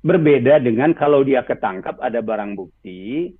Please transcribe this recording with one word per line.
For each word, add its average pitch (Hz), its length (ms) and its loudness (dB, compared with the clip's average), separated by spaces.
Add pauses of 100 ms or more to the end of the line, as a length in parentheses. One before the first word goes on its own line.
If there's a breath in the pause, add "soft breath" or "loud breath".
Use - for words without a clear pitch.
Berbeda 147 560 4
dengan 123 400 2
kalau 147 240 2
dia 131 240 2
ketangkap - 560 -6
ada 117 240 -4
barang 104 320 -6
bukti, 95 720 -12 (120)